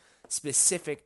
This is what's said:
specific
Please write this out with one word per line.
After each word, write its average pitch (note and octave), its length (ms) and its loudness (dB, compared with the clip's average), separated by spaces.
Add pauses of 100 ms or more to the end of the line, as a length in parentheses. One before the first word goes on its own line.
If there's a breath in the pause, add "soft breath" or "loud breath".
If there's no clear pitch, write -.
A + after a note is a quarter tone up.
(280 loud breath)
specific D3 760 -2